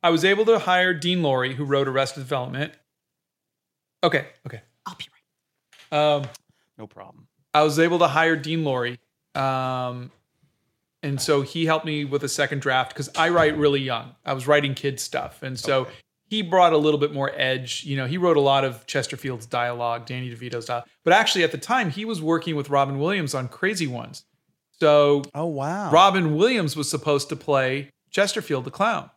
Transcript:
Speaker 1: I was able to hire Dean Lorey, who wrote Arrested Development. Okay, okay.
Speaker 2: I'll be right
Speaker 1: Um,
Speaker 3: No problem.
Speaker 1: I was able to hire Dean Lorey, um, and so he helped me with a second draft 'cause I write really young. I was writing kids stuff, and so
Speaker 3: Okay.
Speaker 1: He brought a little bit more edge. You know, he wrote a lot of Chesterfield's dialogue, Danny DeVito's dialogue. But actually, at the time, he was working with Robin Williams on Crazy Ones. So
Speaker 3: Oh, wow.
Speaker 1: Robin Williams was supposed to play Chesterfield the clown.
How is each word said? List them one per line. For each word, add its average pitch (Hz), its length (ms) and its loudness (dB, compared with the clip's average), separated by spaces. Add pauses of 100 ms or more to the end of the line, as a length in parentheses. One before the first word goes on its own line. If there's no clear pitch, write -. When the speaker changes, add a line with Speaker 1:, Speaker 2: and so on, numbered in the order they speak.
Speaker 1:
I 170 100 4
was 165 140 2
able 196 200 4
to 220 160 4
hire 180 340 2
Dean 175 280 -2
Lorey, 131 320 0
who 139 100 -4
wrote 139 240 2
Arrested 135 320 -2
Development. 135 520 -6 (1300)
Okay, 151 240 0 (180)
okay. 123 140 -16 (260)
Speaker 2:
I'll - 80 -14
be - 120 -18 (840)
right 151 80 -2 (240)
Speaker 1:
Um, 131 60 -10 (500)
Speaker 3:
No 110 80 -16
problem. - 400 -20 (260)
Speaker 1:
I 151 100 4
was 151 180 0
able 170 180 2
to 170 100 4
hire 160 280 2
Dean 156 260 -6
Lorey, 123 360 -4 (360)
um, 127 800 -4 (880)
and 139 180 -4
so 143 220 2
he 160 240 -4
helped 160 200 0
me 151 180 -4
with 143 180 -4
a 143 60 -6
second 139 320 -2
draft 131 340 -2
'cause 143 220 -8
I 165 140 2
write 156 260 4
really 143 240 2
young. 123 340 -6 (100)
I 143 100 -4
was 127 120 -8
writing 143 280 4
kids 135 280 -6
stuff, - 400 -8
and 131 160 -8
so 135 240 0
Speaker 3:
Okay. 127 100 -10 (360)
Speaker 1:
He 214 140 -4
brought 175 300 6
a 160 40 4
little 151 220 2
bit 147 140 0
more 139 240 -2
edge. 131 480 -4
You 139 120 -4
know, 131 100 -4
he 151 120 -4
wrote 175 180 4
a 147 40 4
lot 135 240 4
of 120 220 -6
Chesterfield's 127 600 -6
dialogue, 120 600 -4
Danny 127 280 -8
DeVito's 120 320 -10
dialogue. 120 220 -6 (160)
But 165 80 6
actually, 190 320 4
at - 80 2
the 151 60 -6
time, 226 320 0
he 196 140 -6
was 220 160 -6
working 165 360 0
with 143 140 -6
Robin 139 280 0
Williams 165 360 -2
on 127 140 -6
Crazy 185 380 -4
Ones. 120 380 -10 (560)
So 143 420 6 (120)
Speaker 3:
Oh, 151 120 -4
wow. 160 440 -4
Speaker 1:
Robin 175 460 6
Williams 190 400 2
was 147 140 -4
supposed 143 400 0
to - 60 -6
play 139 540 -2 (200)
Chesterfield 185 540 -2
the 131 60 -10
clown. 214 460 -2